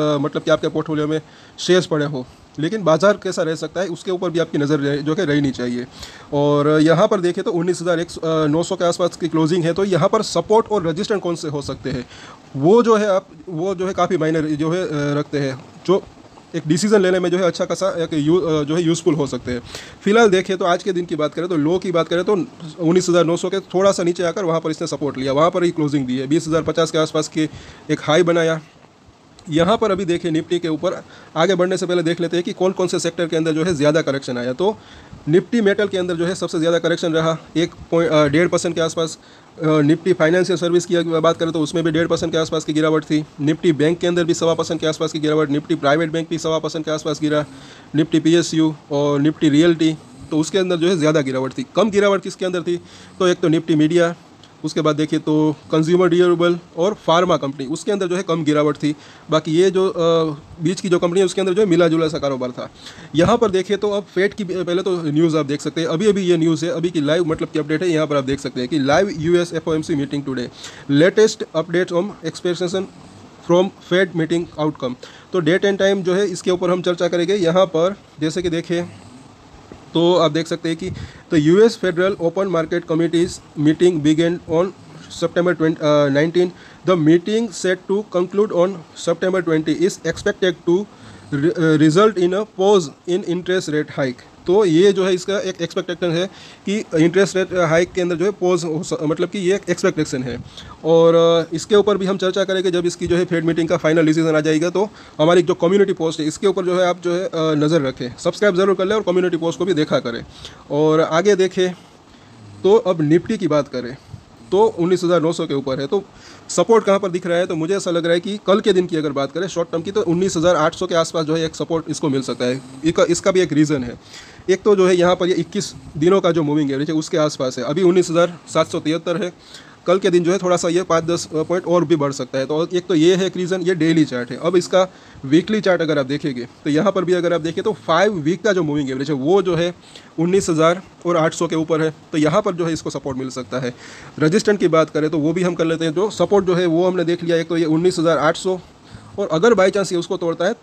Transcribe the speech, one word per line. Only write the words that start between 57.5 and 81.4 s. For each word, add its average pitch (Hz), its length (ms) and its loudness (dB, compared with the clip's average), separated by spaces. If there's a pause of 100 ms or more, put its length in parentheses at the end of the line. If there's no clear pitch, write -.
उसके 156 260 -6
अंदर 190 160 -2
जो 175 80 -4
है 190 80 -4
कम 165 200 -2
गिरावट 147 340 0
थी। 151 180 -2 (360)
बाकी 160 200 0
ये 180 200 4
जो, 190 180 0
अ, - 40 -4 (720)
बीच 175 180 -2
की 196 80 -4
जो 170 100 2
कंपनी 175 200 0
है 196 60 4
उसके 185 160 -2
अंदर 190 120 -2
जो 202 80 2
है 220 60 2
मिला 170 200 4
जुला 160 200 0
सा 147 100 -6
कारोबार 131 340 -4
था। 120 180 -12 (460)
यहाँ 175 220 4
पर 214 140 0
देखें 190 260 -2
तो 208 120 -4
अब 202 140 -4
fate 196 300 -2
की, 214 100 -8
पहले 180 380 -4
तो 185 220 -4
news 156 340 2
आप 151 80 0
देख 143 160 -4
सकते 160 200 -6
हैं, 165 60 -2
अभी 165 200 0
अभी 202 140 2
ये 175 160 2
news 160 280 0
है, 175 60 -4
अभी 165 180 -2
की 170 120 -2
live 156 240 2
मतलब 160 280 -4
की 156 60 -2
update 151 240 -2
है। 180 60 0
यहाँ 156 180 0
पर 147 80 -2
आप 139 80 0
देख 135 160 -4
सकते 127 200 -8
हैं 123 100 -4
कि 156 100 -2
live 165 380 2
यूएस 170 360 0
एफ़ओएमसी 160 420 -4
meeting 143 340 -4
today, 127 200 -6 (420)
latest 196 520 4 (120)
updates 175 380 -2
on 180 160 -2 (160)
expectation 175 580 -4 (680)
from 185 180 4 (240)
Fed 180 240 0
meeting 165 280 -2 (140)
outcome। 151 340 -4 (400)
तो 185 80 0
date 175 220 2
and 202 140 0
time 196 200 2
जो 180 160 -2
है 196 140 0
इसके 180 240 -4
ऊपर 180 180 0
हम 180 120 0
चर्चा 175 260 -2
करेंगे। 175 280 0
यहाँ 185 300 2
पर 180 300 0 (240)
जैसे 156 220 -4
कि 175 80 -4
देखें 170 340 -4 (1080)
तो 170 220 4
आप 165 160 4
देख 160 160 -4
सकते 165 220 -6
हैं 160 80 -4
कि 180 120 -8 (440)
the 165 80 4